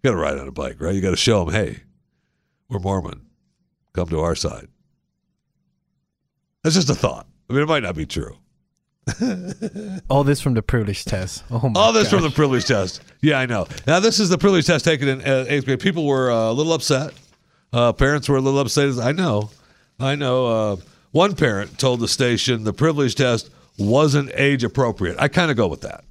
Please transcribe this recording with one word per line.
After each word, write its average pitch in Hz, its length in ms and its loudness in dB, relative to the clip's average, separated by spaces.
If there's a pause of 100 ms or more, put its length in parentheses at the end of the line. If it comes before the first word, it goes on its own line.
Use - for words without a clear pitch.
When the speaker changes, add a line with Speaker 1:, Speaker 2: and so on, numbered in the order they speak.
Speaker 1:
You 131 80 4
gotta 101 60 0
ride 71 220 -2
on 67 100 -12
a 67 40 -16
bike, 67 280 -8
right? 82 140 -2
You 98 80 -2
gotta 92 140 0
show 107 300 2
'em, 76 60 -4
"Hey, 90 280 -4 (880)
we're 104 100 -6
Mormon. 95 480 -4 (680)
Come 87 140 -2
to 80 120 -2
our 82 140 0
side." - 340 -8 (1900)
That's 160 140 2
just 160 140 2
a - 40 2
thought. - 320 -4 (220)
I - 60 -6
mean, 139 80 2
it 151 60 -2
might 151 140 0
not 90 140 -6
be 78 100 -6
true. - 300 -8 (680)
<laughs> 196 920 -6 (100)
Speaker 2:
All 139 140 4
this 139 160 2
from 131 140 0
the 110 80 0
privilege 104 420 -2
test. - 460 -6
Oh 120 180 0
my 117 120 2
Speaker 1:
All 220 120 6
this 220 160 4
from 196 120 4
Speaker 2:
gosh. 160 100 0
Speaker 1:
the - 40 -8
privilege 135 300 2
test. 98 380 0 (200)
Yeah, 147 160 4
I 131 80 -2
know. 107 200 -2 (200)
Now, 160 140 4
this 220 200 2
is 202 80 2
the 175 100 2
privilege 185 280 4
test 160 180 2
taken 143 240 2
in, 135 140 -2
uh, 135 260 0
eighth 143 160 -2
grade. 135 160 -2
People 170 260 0
were, 131 240 2
uh, 113 200 2
a - 20 0
little 151 220 0
upset. 143 380 -2 (600)
Uh, 120 200 2
parents 139 360 0
were 139 80 2
a 131 40 2
little 135 200 0
upset. 139 380 0
I 123 140 -2
know. 117 380 -2 (480)
I 135 180 -2
know. 127 300 0
Uh, 107 300 0 (360)
one 180 220 4
parent 104 440 -2
told 123 220 0
the 107 80 -2
station 120 560 0
the 107 80 -2
privilege 143 420 0
test 123 340 0 (300)
wasn't 139 560 2
age 139 300 2
appropriate. 107 540 -2
I 143 100 2
kinda 165 260 0
go 107 120 2
with 76 140 -6
that. - 300 -14